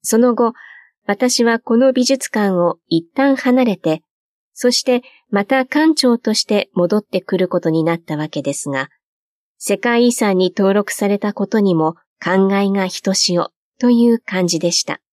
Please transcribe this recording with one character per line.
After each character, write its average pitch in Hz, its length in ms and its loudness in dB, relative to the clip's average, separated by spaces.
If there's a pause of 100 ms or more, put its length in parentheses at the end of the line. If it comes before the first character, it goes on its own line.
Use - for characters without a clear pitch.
そ - 140 0
の 240 180 4
後、 233 180 0 (520)
私 247 380 0
は 233 160 2
こ - 160 -2
の 262 160 4
美 254 140 0
術 269 260 -2
館 202 200 0
を 175 360 0
一 165 260 -2
旦 269 220 2
離 254 300 2
れ 202 100 0
て、 160 280 -4 (500)
そ 247 180 0
し - 120 -2
て 247 180 0 (280)
ま 226 140 0
た 262 220 0
館 311 300 2
長 240 220 2
と 220 160 -4
し - 120 -4
て 208 280 -2
戻 180 260 0
っ - 40 -6
て - 160 -6
く 185 180 -4
る 180 120 0
こ 180 100 -2
と 170 100 -2
に 160 140 0
な 170 120 0
っ 165 40 -14
た 156 160 -8
わ 151 140 -6
け 147 120 -8
で 139 120 -4
す - 160 -10
が、 135 180 -6 (680)
世 196 200 -4
界 240 300 2
遺 240 60 2
産 202 240 0
に 180 180 0
登 196 200 2
録 208 180 -2
さ 202 160 -2
れ 202 100 -2
た 208 140 -4
こ 196 120 -4
と 220 140 -2
に 190 160 2
も 160 200 0 (240)
感 190 280 2
慨 196 240 0
が 190 160 -2
ひ - 160 -10
と 190 100 0
し 175 240 -2
お - 120 -2 (320)
と 247 80 2
い 233 240 4
う 233 60 0
感 185 280 -2
じ 170 120 -2
で 170 120 0
し - 140 -4
た。 - 160 -10 (120)